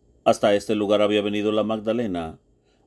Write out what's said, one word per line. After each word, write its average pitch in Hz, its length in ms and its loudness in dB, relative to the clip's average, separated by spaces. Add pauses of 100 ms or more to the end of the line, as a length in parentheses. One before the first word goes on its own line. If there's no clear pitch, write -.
(260)
Hasta 110 300 4
este 110 180 -2
lugar 104 280 2
había 104 200 2
venido 104 300 -2
la 107 100 0
Magdalena, 107 760 -4 (460)